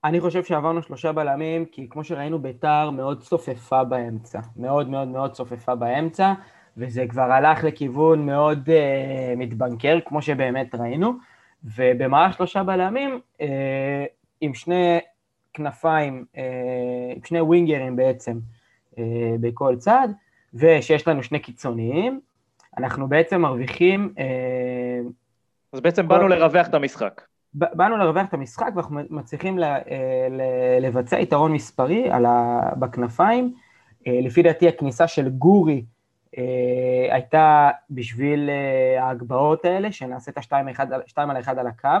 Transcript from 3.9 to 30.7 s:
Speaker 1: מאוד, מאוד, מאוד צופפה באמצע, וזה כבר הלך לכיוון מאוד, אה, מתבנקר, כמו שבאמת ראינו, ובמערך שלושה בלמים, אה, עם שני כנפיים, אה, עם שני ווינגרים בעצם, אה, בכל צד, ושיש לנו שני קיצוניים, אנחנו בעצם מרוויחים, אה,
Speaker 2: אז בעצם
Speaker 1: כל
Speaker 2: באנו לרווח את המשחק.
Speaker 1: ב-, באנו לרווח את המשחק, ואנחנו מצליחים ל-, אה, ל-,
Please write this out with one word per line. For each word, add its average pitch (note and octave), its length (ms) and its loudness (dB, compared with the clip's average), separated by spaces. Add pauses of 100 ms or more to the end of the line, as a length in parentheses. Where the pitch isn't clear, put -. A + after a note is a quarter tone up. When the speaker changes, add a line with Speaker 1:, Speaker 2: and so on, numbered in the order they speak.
Speaker 1:
מאוד, C3 340 -2
מאוד, C3+ 180 -6
מאוד C3 240 -6
צופפה B2 440 -6
באמצע, D#3 580 0 (440)
וזה B2 320 -6
כבר B2 120 -4
הלך C#3 420 4
לכיוון D3+ 640 2
מאוד, C#3+ 440 0
אה, C3+ 680 2
מתבנקר, B2 680 0
כמו D3 160 -4
שבאמת C3 540 -2
ראינו, C#3 380 -2 (500)
ובמערך B2+ 720 2
שלושה F3+ 300 -2
בלמים, G#3 560 -2 (220)
אה, C3+ 640 -4 (360)
עם D3 120 -4
שני F3 460 2 (540)
כנפיים, D3 720 -2 (120)
אה, C3+ 60 -10 (720)
עם - 80 -18
שני E3 180 -2
ווינגרים D#3 540 2
בעצם, B2 440 0 (580)
אה, A#2 420 -4
בכל A#2+ 360 0
צד, A3+ 320 4 (460)
ושיש D3+ 540 4
לנו C#3+ 160 0
שני C#3+ 160 -4
קיצוניים, C3 800 -4 (580)
אנחנו C3 300 -4
בעצם E3 340 4
מרוויחים, F3 800 0
אה, B2+ 800 -4 (760)
Speaker 2:
אז C3 80 -10
בעצם E3+ 200 2
Speaker 1:
כל E3+ 60 0
Speaker 2:
באנו F#3+ 200 6
לרווח E3+ 400 4
את - 60 -4
המשחק. B2+ 480 -4 (320)
Speaker 1:
ב-, D#3 240 -2
באנו G#3+ 200 2
לרווח F#3 320 2
את - 40 -8
המשחק, E3 420 -6
ואנחנו D3+ 240 -6 (100)
מצליחים D#3 480 -8
ל-, F3 60 0
אה, C3 680 -2
ל-, B2+ 540 0